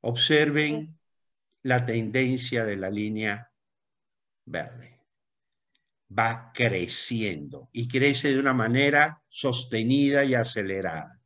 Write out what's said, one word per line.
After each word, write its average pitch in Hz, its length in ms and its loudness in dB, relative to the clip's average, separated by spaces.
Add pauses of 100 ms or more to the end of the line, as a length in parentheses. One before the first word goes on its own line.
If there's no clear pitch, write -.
Observen 151 960 2 (640)
la 127 220 2
tendencia 123 800 -2
de 104 120 -2
la 95 120 -6
línea 107 640 -4 (920)
verde. - 520 -10 (1200)
Va 117 360 -2
creciendo 95 1200 -2
y 120 140 -4
crece 135 460 2
de 135 80 2
una 135 140 2
manera 143 760 2
sostenida 139 960 0
y 127 100 2
acelerada. 95 920 -4